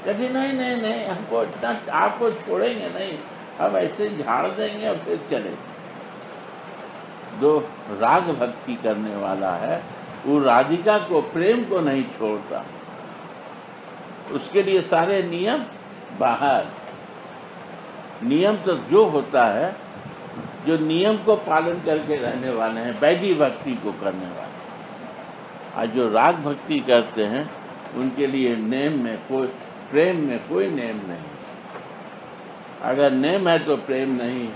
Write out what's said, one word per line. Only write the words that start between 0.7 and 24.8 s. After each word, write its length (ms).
नहीं, 240
हमको 360
इतना, 500
आपको 380
छोड़ेंगे 680
नहीं, 200
हम 160
ऐसे 320
ही 140
झाड़ 240
देंगे 420
और 80
फिर 240
चले।" 200
जो 300
राग 320
भक्ति 520
करने 420
वाला 360
है, 300
वो 140
राधिका 580
को, 220
प्रेम 440
को 160
नहीं 240
छोड़ता। 640
उसके 300
लिए 200
सारे 400
नियम 420
बाहर। 480
नियम 340
तो 160
जो 320
होता 400
है, 320
जो 120
नियम 380
को 200
पालन 360
करके 440
रहने 340
वाले 300
हैं, 200
वैदिक 380
भक्ति 360
को 180
करने 340
वाले 140
हैं। 140